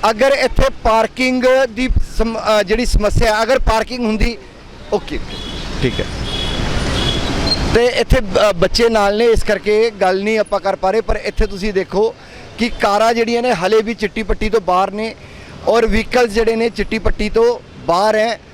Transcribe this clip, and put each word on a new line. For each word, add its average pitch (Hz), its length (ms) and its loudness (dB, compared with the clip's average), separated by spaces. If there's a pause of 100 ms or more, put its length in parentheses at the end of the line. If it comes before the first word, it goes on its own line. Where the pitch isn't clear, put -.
(100)
ਅਗਰ 240 220 2
ਇੱਥੇ 277 300 2 (200)
ਪਾਰਕਿੰਗ 240 600 0 (260)
ਦੀ 240 180 -4 (300)
ਸਮ-, 220 200 0
ਅ, 214 240 2
ਜਿਹੜੀ 220 240 0
ਸਮੱਸਿਆ, 214 560 2
ਅਗਰ 247 160 2
ਪਾਰਕਿੰਗ 226 480 0
ਹੁੰਦੀ, 220 300 0 (560)
ਓਕੇ, 156 260 -4 (640)
ਠੀਕ 123 180 -2
ਹੈ। - 40 -2 (1700)
ਤੇ 233 100 4
ਇੱਥੇ 247 360 2
ਬ-, 202 360 0
ਬੱਚੇ 190 320 2
ਨਾਲ 208 300 2
ਨੇ, 233 60 2
ਇਸ 226 180 4
ਕਰਕੇ 214 480 0 (100)
ਗੱਲ 190 240 2
ਨਹੀਂ 220 140 0
ਆਪਾਂ 202 220 -2
ਕਰ 196 160 -2
ਪਾ 190 140 0
ਰਹੇ, 220 100 0
ਪਰ 220 160 -2
ਇੱਥੇ 208 300 -2
ਤੁਸੀਂ 196 260 -4
ਦੇਖੋ 196 420 -2 (440)
ਕਿ 233 100 0
ਕਾਰਾਂ 220 460 2
ਜਿਹੜੀਆਂ 233 280 0
ਨੇ 247 100 0
ਹਲੇ 220 300 2
ਵੀ 220 120 -4
ਚਿੱਟੀ 196 280 -4
ਪੱਟੀ 180 280 -2
ਤੋਂ 220 100 2
ਬਾਹਰ 185 300 0
ਨੇ 214 240 -6 (540)
ਔਰ 226 180 4
ਵਹੀਕਲਸ 226 440 2
ਜਿਹੜੇ 226 260 0
ਨੇ 226 140 0
ਚਿੱਟੀ 214 280 -4
ਪੱਟੀ 214 320 0
ਤੋਂ 233 280 2 (280)
ਬਾਹਰ 214 300 2
ਹੈ। 214 240 -2 (140)